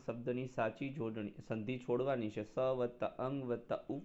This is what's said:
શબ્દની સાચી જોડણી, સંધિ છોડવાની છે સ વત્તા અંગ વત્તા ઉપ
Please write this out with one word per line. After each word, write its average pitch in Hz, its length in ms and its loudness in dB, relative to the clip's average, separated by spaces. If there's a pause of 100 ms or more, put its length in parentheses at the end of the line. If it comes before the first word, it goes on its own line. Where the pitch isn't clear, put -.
શબ્દની 123 400 -2
સાચી 123 420 0
જોડણી, 113 440 -2 (160)
સંધિ 113 300 0
છોડવાની 123 520 2
છે 107 240 -4
સ - 40 -2
વત્તા 127 480 2
અંગ 131 380 -2
વત્તા 120 340 0 (100)
ઉપ 135 160 -2